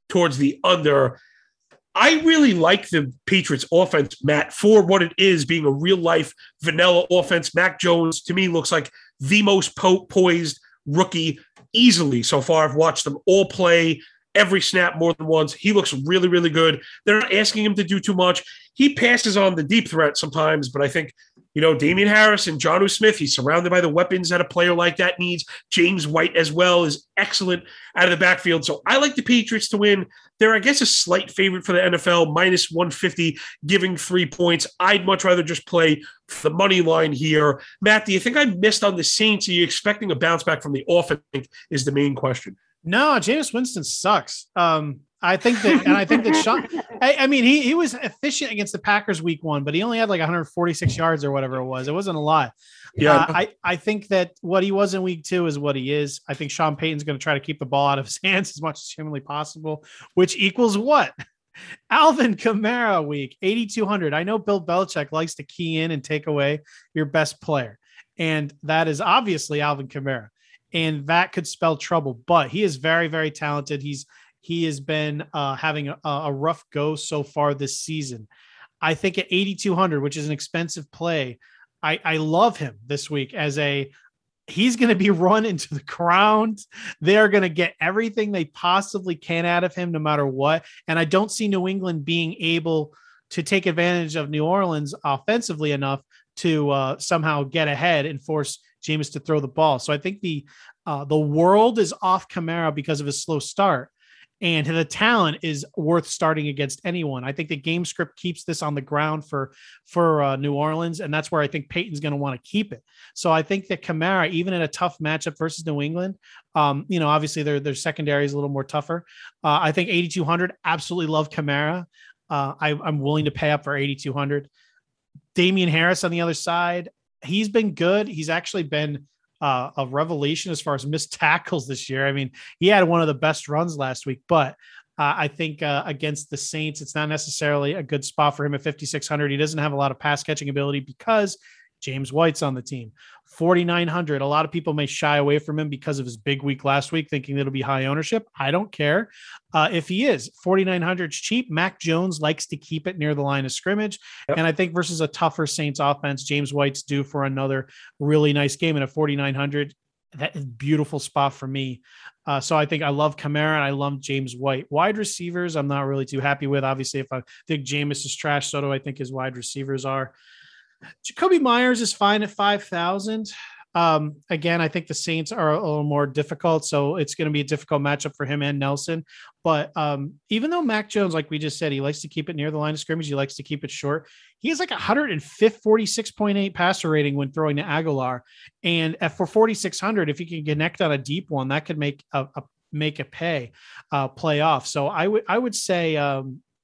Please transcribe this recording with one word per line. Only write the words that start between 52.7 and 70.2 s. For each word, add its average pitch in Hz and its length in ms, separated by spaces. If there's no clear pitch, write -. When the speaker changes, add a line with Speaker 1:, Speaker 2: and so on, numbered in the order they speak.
Speaker 1:
Yeah. 147 220
Speaker 2:
Uh, 165 140
I, 170 240
I 180 140
think 208 320
that 180 320
what 185 220
he 196 100
was 196 200
in 190 80
week 180 220
two 175 240
is 151 100
what 143 200
he 131 160
is. 147 340
I 147 60
think 143 180
Sean 156 240
Payton's 151 300
gonna 143 120
try 147 180
to 139 40
keep 151 180
the 143 80
ball 139 220
out 139 120
of 139 60
his - 140
<laughs> - 40
hands 190 260
as 147 120
much 156 180
as - 120
humanly 151 300
possible, 151 640
which 180 220
equals 202 420
what? 240 360
Alvin 262 460
Kamara 214 720
week, 143 360
eighty-two 214 440
hundred. 185 280
I 160 100
know 208 140
Bill 202 260
Belichick 170 500
likes 160 220
to 147 80
key 160 360
in 165 120
and 143 120
take 151 240
away 147 360
your 156 120
best 156 360
player, 127 380
and 156 360
that 160 260
is 147 100
obviously 170 640
Alvin 143 260
Kamara. 135 400